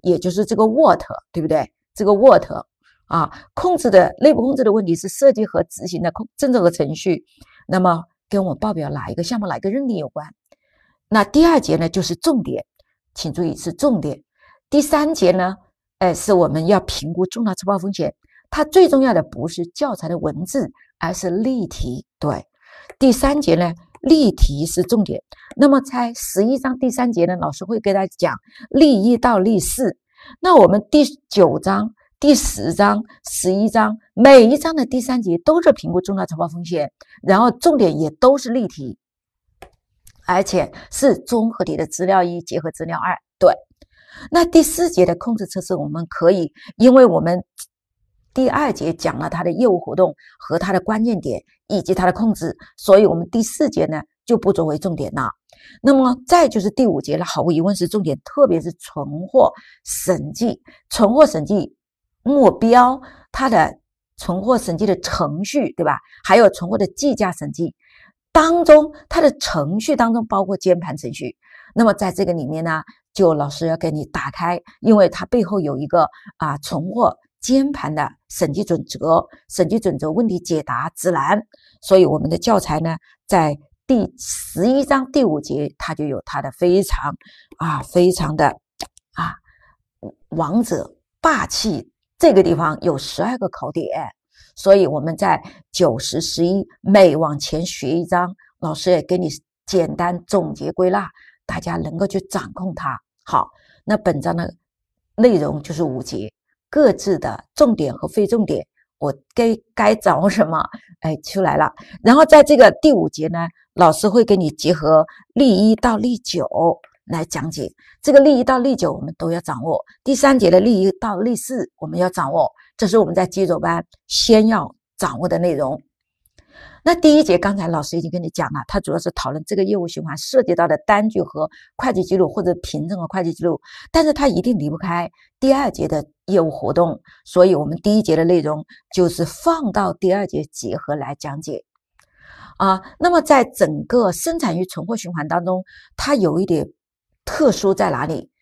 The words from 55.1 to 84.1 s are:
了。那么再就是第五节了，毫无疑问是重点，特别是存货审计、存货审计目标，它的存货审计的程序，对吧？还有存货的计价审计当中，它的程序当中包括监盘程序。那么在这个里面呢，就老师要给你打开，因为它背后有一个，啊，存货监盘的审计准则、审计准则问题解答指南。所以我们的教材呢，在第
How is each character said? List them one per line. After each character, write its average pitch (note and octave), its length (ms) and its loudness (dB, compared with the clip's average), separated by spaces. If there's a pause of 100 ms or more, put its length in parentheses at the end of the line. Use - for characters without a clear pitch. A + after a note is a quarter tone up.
了。 B2+ 160 -4 (520)
那 C#4 120 4
么 B3+ 240 2 (100)
再 E4+ 200 4
就 A3+ 120 -2
是 G3 120 -2
第 C4 140 0
五 E3 140 0
节 D3 160 -6
了， E3+ 80 -4
毫 D#3+ 180 -6
无 E3+ 100 0
疑 D#3+ 100 0
问 G3 140 0
是 F3 120 -4
重 G#3 140 -2
点， D3+ 220 -4
特 C#4+ 240 2
别 E3 120 0
是 D#3+ 140 -8
存 - 320 -12 (220)
货 - 240 4 (340)
审 D3+ 480 -6
计、 - 280 -6 (280)
存 A3 240 2
货 D4 120 8
审 D#3+ 200 -4
计 F#3+ 300 -4 (480)
目 B3+ 280 4
标， B3 480 2 (320)
它 C4 160 -4
的 F3+ 300 0 (400)
存 F#3 240 -6
货 A#3+ 160 0
审 F3 200 -6
计 G3+ 80 -2
的 F#3+ 140 0
程 D#3+ 460 -6
序， - 280 -4
对 E3 120 -4
吧？ C#3+ 140 -2 (240)
还 G3 140 4
有 A3 120 8
存 F3 200 -6
货 A3 80 -4
的 G3+ 100 0
计 C#4 280 -2
价 F#3+ 160 -2
审 D3 200 -10
计 D#3+ 220 -6 (580)
当 E4 340 4
中， D4+ 260 8 (160)
它 - 140 0
的 D4 160 6
程 E3 420 -4
序 C#4+ 160 -2
当 A#3 180 0
中 A3+ 120 -2
包 G3 180 -2
括 F#3 140 -4
监 F3+ 220 2
盘 D#3 180 -10
程 C#3 160 -10
序。 - 240 -12 (380)
那 A3+ 100 2
么 G#3 80 4
在 G3 180 -4
这 G3 140 -2
个 F3+ 80 -2
里 D#3 120 -4
面 D#3 180 -8
呢， D#3+ 180 -4 (320)
就 E3+ 200 4
老 D3 140 -2
师 E3 200 -6
要 D#3+ 100 -2
给 E3 120 -4
你 D3+ 160 -6
打 - 260 -10
开， F3 280 -4 (220)
因 A3 140 4
为 F#3+ 120 6
它 - 200 -6
背 A#3+ 160 0
后 F#3+ 160 -4
有 C#3+ 180 -4
一 D3 100 -8
个， D#3+ 200 2 (300)
啊， D3 200 -4
存 D#3 320 -8
货 A3 260 0 (240)
监 C4+ 320 0
盘 D#3 220 -8
的 D3+ 160 -4 (200)
审 D#3 220 -4
计 F3+ 120 -4
准 E3 220 -4
则、 - 400 0 (240)
审 F3 200 -2
计 A3 100 0
准 E3+ 180 -4
则 D#3 140 -6
问 A3+ 160 0
题 F3+ 120 -4
解 E3 220 -4
答 B2+ 340 -6
指 - 140 -2
南。 E3+ 320 0 (400)
所 F#3+ 160 4
以 F#3 80 8
我 D3+ 140 0
们 D#3 100 -4
的 E3+ 80 -2
教 G#3+ 220 0
材 D#3 200 -4
呢， E3 160 -4 (320)
在 D#3 300 0 (280)
第 G#3+ 320 0